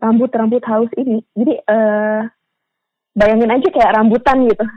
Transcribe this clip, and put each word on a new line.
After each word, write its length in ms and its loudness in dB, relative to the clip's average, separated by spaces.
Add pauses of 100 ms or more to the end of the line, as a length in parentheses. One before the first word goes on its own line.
Rambut-rambut 640 0
halus 320 -2
ini, 240 -2 (160)
jadi, 160 0 (100)
eh, 580 0 (920)
bayangin 400 2
aja 160 0
kayak 240 2
rambutan 560 2
gitu. 160 0 (120)